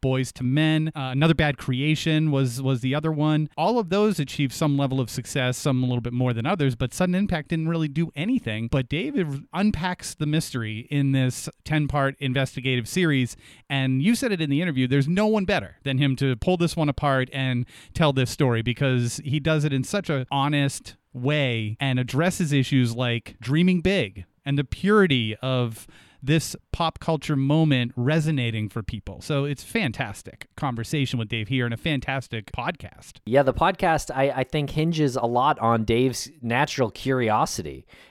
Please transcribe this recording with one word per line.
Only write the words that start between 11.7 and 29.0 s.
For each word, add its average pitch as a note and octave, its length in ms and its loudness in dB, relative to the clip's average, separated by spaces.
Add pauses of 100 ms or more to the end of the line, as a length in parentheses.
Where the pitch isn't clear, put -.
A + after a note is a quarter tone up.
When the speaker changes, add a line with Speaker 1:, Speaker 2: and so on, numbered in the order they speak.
Speaker 1:
investigative C3 720 -2
series, D3 480 2 (320)
and C3 340 0
you A3+ 120 4
said A3+ 180 0
it E3+ 80 -2
in D3+ 80 -2
the C#3 120 2
interview, C3+ 240 0
there's C#3 220 2
no G3 200 2
one G#3+ 180 2
better E3+ 380 -2
than C3+ 140 -2
him C3+ 200 2
to C3+ 180 0
pull F3+ 220 0
this E3+ 180 0
one D3+ 140 0
apart C3 420 0
and C3 340 -2 (280)
tell D#3 180 4
this C3 180 2
story, A#2+ 320 0
because B2 640 0
he D3+ 160 -2
does D#3 240 0
it D3+ 80 0
in C3 140 0
such - 240 -6
an C3 200 -2
honest C#3+ 680 -2 (160)
way B2 640 -2
and C3 200 0
addresses D3+ 520 0
issues B2+ 420 2
like A#2+ 460 -4
dreaming E3+ 400 2
big D3 460 0 (180)
and C#3 140 -2
the C#3+ 80 0
purity D#3+ 720 4
of B2 500 -2 (340)
this D3 340 0 (160)
pop - 280 -4
culture D#3 360 -2
moment C3+ 600 2
resonating B2+ 720 0
for A2+ 140 -8
people. G2+ 400 -12